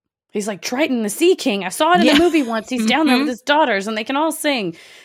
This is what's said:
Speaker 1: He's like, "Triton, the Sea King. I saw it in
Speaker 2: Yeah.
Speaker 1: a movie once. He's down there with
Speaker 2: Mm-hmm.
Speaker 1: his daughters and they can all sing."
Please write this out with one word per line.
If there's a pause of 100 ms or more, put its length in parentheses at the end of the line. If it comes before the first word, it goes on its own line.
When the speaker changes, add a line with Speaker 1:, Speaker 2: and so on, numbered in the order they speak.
(320)
Speaker 1:
He's
like,
"Triton,
the
Sea
King.
I
saw
it
in
Speaker 2:
Yeah.
Speaker 1:
a
movie
once.
He's
down
there
with
Speaker 2:
Mm-hmm.
Speaker 1:
his
daughters
and
they
can
all
sing." (300)